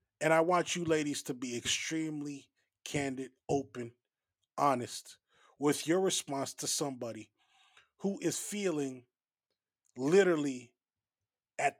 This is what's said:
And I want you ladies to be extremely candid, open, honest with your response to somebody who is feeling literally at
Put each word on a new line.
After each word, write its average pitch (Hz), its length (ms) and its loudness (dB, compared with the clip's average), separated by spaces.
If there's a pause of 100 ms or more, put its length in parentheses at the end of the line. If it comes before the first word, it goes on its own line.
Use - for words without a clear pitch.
(200)
And 156 120 4
I 160 80 8
want 170 360 2
you 175 80 -2
ladies 156 400 0
to 143 100 -6
be 123 220 -6
extremely 147 920 -4 (360)
candid, 135 460 -4 (180)
open, 127 440 -4 (640)
honest 131 600 0 (420)
with 143 280 0
your 170 140 4
response 143 540 -2
to - 120 -8
somebody 123 640 -4 (680)
who 196 240 -2
is 165 160 0
feeling 147 640 -2 (920)
literally 143 760 4 (840)
at - 220 0